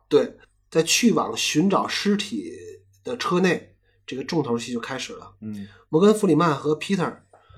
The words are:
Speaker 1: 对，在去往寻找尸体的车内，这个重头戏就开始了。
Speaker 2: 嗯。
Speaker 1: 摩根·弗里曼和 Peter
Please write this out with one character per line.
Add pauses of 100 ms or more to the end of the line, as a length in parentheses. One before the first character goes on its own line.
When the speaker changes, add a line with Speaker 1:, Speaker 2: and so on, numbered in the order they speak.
Speaker 1:
对， (340)
在
去
往
寻
找
尸
体 (540)
的
车
内， (320)
这
个
重
头
戏
就
开
始
了。
Speaker 2:
嗯。 (220)
Speaker 1:
摩
根·
弗
里
曼
和
Peter (440)